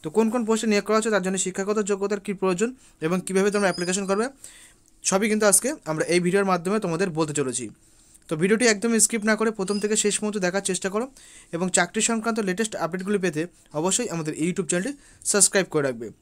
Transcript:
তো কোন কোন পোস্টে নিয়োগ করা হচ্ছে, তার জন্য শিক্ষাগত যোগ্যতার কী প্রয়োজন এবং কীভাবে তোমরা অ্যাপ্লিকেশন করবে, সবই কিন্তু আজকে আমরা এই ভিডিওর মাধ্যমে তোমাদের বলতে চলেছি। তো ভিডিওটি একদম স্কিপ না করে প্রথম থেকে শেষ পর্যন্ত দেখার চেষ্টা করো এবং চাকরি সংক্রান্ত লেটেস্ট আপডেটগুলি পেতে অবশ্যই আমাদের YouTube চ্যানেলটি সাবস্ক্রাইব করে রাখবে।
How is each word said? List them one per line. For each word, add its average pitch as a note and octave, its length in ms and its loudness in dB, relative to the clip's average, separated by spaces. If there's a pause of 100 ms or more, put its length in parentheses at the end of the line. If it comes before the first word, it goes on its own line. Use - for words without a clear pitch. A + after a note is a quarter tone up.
তো D#3 80 -8
কোন A3+ 200 4
কোন A#3+ 140 -2
পোস্টে A3 220 0
নিয়োগ G#3 200 2
করা G#3+ 120 2
হচ্ছে, A3 120 0
তার G3 120 2
জন্য F#3+ 160 -2
শিক্ষাগত F#3+ 400 -2 (120)
যোগ্যতার G3+ 300 -2
কী G3+ 120 -6
প্রয়োজন F#3+ 360 0 (320)
এবং E3 160 0 (100)
কীভাবে F#3+ 240 2
তোমরা G3+ 180 2
অ্যাপ্লিকেশন F3+ 420 -2
করবে, G#3 160 2 (800)
সবই F#3+ 240 2
কিন্তু G#3+ 180 2
আজকে G3+ 220 4 (220)
আমরা D#3 140 0
এই F3 160 2
ভিডিওর F3+ 240 2
মাধ্যমে F#3 340 0
তোমাদের F#3 320 -2
বলতে D#3 220 -2
চলেছি। C3 320 -2 (640)
তো D#3+ 80 -2
ভিডিওটি G3 300 2
একদম A3 320 2
স্কিপ G#3+ 260 2
না A3 120 4
করে A3 220 0
প্রথম G3+ 240 -2
থেকে G#3 140 0
শেষ G3+ 240 0
পর্যন্ত G#3+ 160 -4 (100)
দেখার F#3+ 240 -2
চেষ্টা F#3 240 -2
করো A3+ 120 -2 (460)
এবং E3+ 140 -2 (100)
চাকরি F#3 260 0
সংক্রান্ত A3+ 380 -2
লেটেস্ট G#3 360 -2
আপডেটগুলি F#3 420 -2
পেতে E3 240 0 (380)
অবশ্যই F#3 340 0
আমাদের D#3 180 -4 (120)
YouTube F3+ 260 -2
চ্যানেলটি F#3 220 -2 (320)
সাবস্ক্রাইব G3 480 2
করে D3+ 160 0
রাখবে। A#2 180 -6 (160)